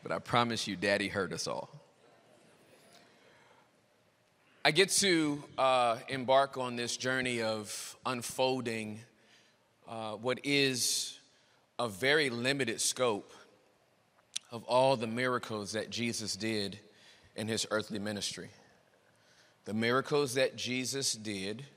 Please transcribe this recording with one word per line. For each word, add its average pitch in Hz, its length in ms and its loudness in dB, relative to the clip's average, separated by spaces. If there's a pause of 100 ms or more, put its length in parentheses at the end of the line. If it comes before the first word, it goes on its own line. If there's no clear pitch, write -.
But - 80 -6
I 82 80 0
promise 117 480 2
you, 101 80 -2
Daddy 101 320 2
heard 90 240 -2
us - 160 -6
all. - 220 -6 (3000)
I 156 60 8
get 185 180 6
to, 156 520 4 (160)
uh, 123 420 4 (100)
embark 135 480 4
on 123 180 -4
this 120 220 -4
journey 127 440 0
of 110 540 -4 (100)
unfolding, 120 960 -2 (880)
uh, 110 280 -8
what 123 280 -2
is 139 760 0 (600)
a 120 80 0
very 135 420 2
limited 120 520 -2
scope 117 500 0 (1200)
of 113 140 -10
all 131 320 6
the 117 120 -4
miracles 113 680 -2
that 107 160 -4
Jesus 110 480 -2
did 104 420 -2 (560)
in 110 140 -4
his 113 200 -2
earthly 107 300 -2
ministry. 101 500 -6 (1160)
The 101 80 -6
miracles 127 640 2
that 131 200 2
Jesus 127 560 -2
did 107 540 -6 (100)